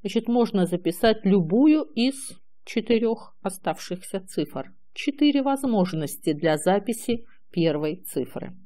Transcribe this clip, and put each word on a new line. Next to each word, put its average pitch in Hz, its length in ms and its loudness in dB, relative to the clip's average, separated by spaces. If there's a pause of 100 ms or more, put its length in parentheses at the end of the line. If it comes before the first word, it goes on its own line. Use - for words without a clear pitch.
Значит, 220 260 -2
можно 233 380 2
записать 180 600 0
любую 214 580 4
из 240 320 -2 (480)
четырёх 226 800 -2
оставшихся 185 800 -6
цифр. - 520 -8 (200)
Четыре 285 480 2
возможности 190 920 0
для 151 240 2
записи 214 680 -2 (260)
первой 151 460 0
цифры. - 580 -8 (100)